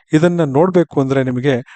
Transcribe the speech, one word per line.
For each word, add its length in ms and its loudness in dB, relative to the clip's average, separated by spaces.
ಇದನ್ನ 300 2
ನೋಡ್ಬೇಕು 580 0
ಅಂದ್ರೆ 220 0
ನಿಮಗೆ 380 -2